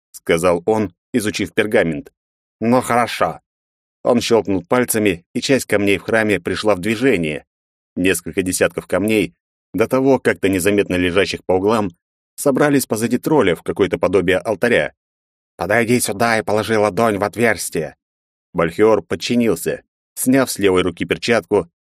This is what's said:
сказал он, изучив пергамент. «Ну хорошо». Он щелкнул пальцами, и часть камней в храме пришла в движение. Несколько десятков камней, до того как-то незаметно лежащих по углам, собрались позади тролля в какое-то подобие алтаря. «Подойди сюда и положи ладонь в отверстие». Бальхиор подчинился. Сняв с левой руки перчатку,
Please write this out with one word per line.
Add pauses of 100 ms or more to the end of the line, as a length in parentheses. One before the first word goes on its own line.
(120)
сказал
он, (180)
изучив
пергамент. (480)
«Ну
хорошо». (640)
Он
щелкнул
пальцами, (100)
и
часть
камней
в
храме
пришла
в
движение. (520)
Несколько
десятков
камней, (400)
до
того
как-то
незаметно
лежащих
по
углам, (460)
собрались
позади
тролля
в
какое-то
подобие
алтаря. (640)
«Подойди
сюда
и
положи
ладонь
в
отверстие». (580)
Бальхиор
подчинился. (320)
Сняв
с
левой
руки
перчатку, (240)